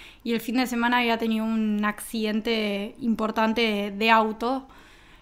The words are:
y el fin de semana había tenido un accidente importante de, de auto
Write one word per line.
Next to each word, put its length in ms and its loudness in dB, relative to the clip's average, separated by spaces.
y 100 0
el 80 0
fin 160 -2
de 100 2
semana 300 2
había 200 2
tenido 280 0
un 400 0
accidente 1120 -2
importante 640 0
de, 300 0
de 200 2
auto 560 2